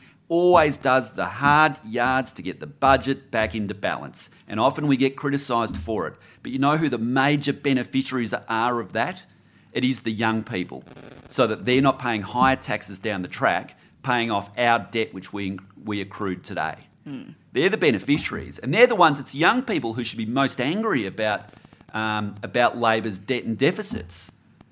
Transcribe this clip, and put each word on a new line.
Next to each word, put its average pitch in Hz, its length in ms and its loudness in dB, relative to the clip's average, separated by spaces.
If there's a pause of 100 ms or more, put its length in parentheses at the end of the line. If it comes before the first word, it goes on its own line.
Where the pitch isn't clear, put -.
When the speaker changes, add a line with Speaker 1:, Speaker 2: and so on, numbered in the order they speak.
(280)
Speaker 1:
always 170 480 6
does 127 380 2
the 95 100 -2
hard 143 600 2
yards 123 480 -2
to 92 80 -14
get 85 180 -6
the 78 60 -10
budget 135 640 2
back 110 240 0
into 104 180 -4
balance. 73 560 -6 (180)
And 107 140 -4
often 135 260 2
we 139 120 4
get 135 180 2
criticised 131 600 -2
for 87 320 -4
it. - 60 -12 (280)
But 120 100 -8
you 131 60 -4
know 143 180 4
who 160 140 2
the 120 80 -2
major 135 560 0
beneficiaries 131 800 -2
are 117 460 -2
of 92 120 -10
that? 139 320 -4 (480)
It - 120 -2
is 127 160 0
the 113 100 -4
young 110 320 0
people, 90 400 -8 (460)
so 127 180 2
that 101 200 -2
they're 127 160 4
not 139 160 2
paying 113 240 -2
higher 127 340 2
taxes 104 420 -8
down 101 220 -4
the 90 80 -6
track, 95 500 0 (240)
paying 120 280 0
off 101 280 -2
our 120 200 4
debt 107 340 -4
which 95 200 -12
we, 98 260 -6 (260)
we 104 160 -4
accrued 95 420 -6
today. 80 340 -6 (280)
Speaker 2:
Hmm. 139 260 -14 (220)
Speaker 1:
They're 156 160 2
the 196 80 0
beneficiaries, 123 840 0
and 127 140 -4
they're 226 140 8
the 233 100 2
ones, 160 240 4
it's - 140 -10
young 170 280 2
people 151 300 -4
who 117 120 -4
should 113 120 -8
be 113 100 -4
most 131 320 -2
angry 156 480 -2
about, 104 440 -4 (420)
um, 107 500 -4
about 120 360 2
Labor's 113 400 2
debt 123 260 -4
and 110 140 -4
deficits. - 760 -2 (400)